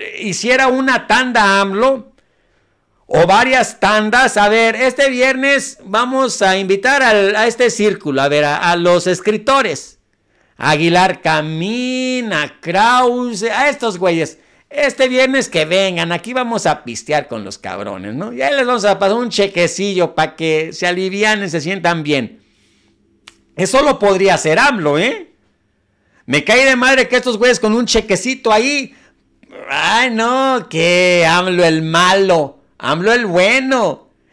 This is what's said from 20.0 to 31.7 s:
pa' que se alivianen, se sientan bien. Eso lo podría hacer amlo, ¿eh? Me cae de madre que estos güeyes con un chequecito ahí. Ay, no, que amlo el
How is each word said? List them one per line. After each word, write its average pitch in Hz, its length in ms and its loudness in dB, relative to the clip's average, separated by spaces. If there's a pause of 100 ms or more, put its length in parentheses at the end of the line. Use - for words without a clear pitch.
pa' 160 220 -4
que 160 380 -2
se 180 120 -6
alivianen, 190 640 -2
se 151 120 -4
sientan 170 420 -4
bien. 139 380 -4 (1120)
Eso 247 260 0
lo 277 160 2
podría 190 380 2
hacer 156 240 0
amlo, 175 400 0
¿eh? 320 320 -4 (920)
Me 143 180 -2
cae 247 220 2
de 262 100 4
madre 254 320 2
que 247 80 -2
estos 247 220 -2
güeyes 247 220 2
con 214 140 0
un 240 120 0
chequecito 220 640 -2
ahí. 262 440 0 (720)
Ay, 185 400 0
no, 247 580 0
que 175 640 2
amlo 180 340 2
el 160 200 2